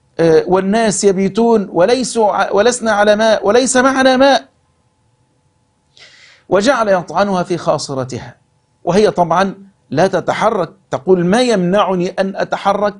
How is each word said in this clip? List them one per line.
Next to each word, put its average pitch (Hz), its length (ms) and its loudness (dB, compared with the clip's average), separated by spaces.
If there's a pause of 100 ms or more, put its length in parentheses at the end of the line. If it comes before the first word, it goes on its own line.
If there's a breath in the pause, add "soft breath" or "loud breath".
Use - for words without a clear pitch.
(180)
آه، 160 280 4
والناس 196 580 0
يبيتون 196 680 0
وليسوا 214 600 2
ع-، - 200 -2
ولسنا 220 400 0
على 208 240 2
ماء، 220 300 0
وليس 240 300 2
معنا 262 400 2
ماء؟" 269 320 2 (2000 soft breath)
وجعل 220 400 0
يطعنها 185 540 -2
في 175 140 -4
خاصرتها، 131 800 -6 (480)
وهي 185 260 2
طبعًا 175 440 0 (360)
لا 156 160 0
تتحرك، 185 680 -2 (180)
تقول: 175 360 0
"ما 214 160 2
يمنعني 185 680 0
أن 190 280 -6
أتحرك 196 640 -4